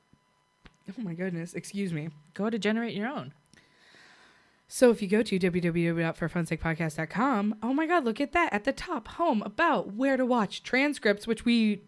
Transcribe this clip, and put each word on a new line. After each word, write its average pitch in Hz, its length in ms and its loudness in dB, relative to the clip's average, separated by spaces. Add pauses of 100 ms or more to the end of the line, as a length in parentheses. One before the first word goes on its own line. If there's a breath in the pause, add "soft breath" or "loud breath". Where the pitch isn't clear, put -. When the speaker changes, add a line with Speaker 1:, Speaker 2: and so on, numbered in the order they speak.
(880)
Speaker 1:
oh 240 120 -12
my 175 140 -6
goodness. 175 400 -6
Excuse 190 380 -6
me. 156 160 -6 (260)
Speaker 2:
Go 202 160 -2
to 226 80 -2
generate 220 360 -2
your 208 120 -4
own. 147 260 -8 (1400 soft breath)
Speaker 1:
So 240 200 6
if 214 100 0
you 196 60 -2
go 208 160 2
to 190 160 -2
w 175 220 0
w 170 280 2
w 165 160 0
dot 165 100 -2
for 165 140 -4
fun 170 160 -2
sake 160 160 -6
podcast 160 360 -2
dot 160 120 -4
com, 214 540 0
oh 247 100 0
my 311 140 0
God, 330 180 2
look 226 160 -2
at 285 120 -2
that. 339 200 2
At 208 100 0
the 269 80 0
top, - 360 -6
home, 294 340 0
about, 220 540 0
where 262 200 2
to 254 100 2
watch, 233 380 0
transcripts, 247 600 0
which 226 180 -2
we 220 440 4